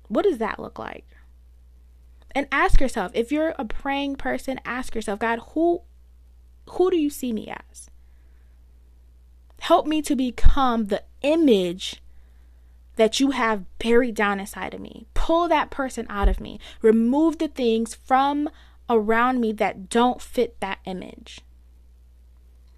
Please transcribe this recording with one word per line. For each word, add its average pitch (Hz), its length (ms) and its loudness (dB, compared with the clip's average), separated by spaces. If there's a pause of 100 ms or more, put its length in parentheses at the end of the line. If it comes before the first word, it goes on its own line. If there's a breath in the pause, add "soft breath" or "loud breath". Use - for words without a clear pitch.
What 262 160 -2
does 339 160 0
that 220 200 -6
look - 200 -14
like? - 260 -14 (1300)
And 277 180 -4
ask 320 300 8
yourself, 226 320 0
if 233 180 -4
you're 311 260 -2
a 262 80 -8
praying 277 520 -6
person, 247 480 -8
ask 254 280 -8
yourself, 214 260 -6
"God, 233 200 -4 (140)
who, 339 300 0 (840)
who 370 220 0
do 359 60 2
you 294 120 0
see 247 220 -6
me 214 160 -8 (240)
as? - 180 -20 (1700)
Help - 260 2
me 311 140 -2
to 294 140 -2
become 240 720 6
the 196 160 -4 (180)
image 220 800 2 (960)
that 220 220 2
you 277 120 2
have 226 340 -2 (140)
buried 233 360 2
down 202 240 -2
inside 190 340 -12
of 196 80 -14
me. - 320 -18
Pull 339 340 2
that 302 220 0
person 254 400 -8
out 202 180 0
of - 120 2
me. 208 200 -14 (220 loud breath)
Remove 247 560 4
the 320 100 -2
things 226 480 -2
from 285 540 0 (400 soft breath)
around 233 500 2
me 220 140 0
that 196 360 -6
don't 247 320 0
fit - 380 -4
that 190 260 -8
image. - 560 -14 (1400)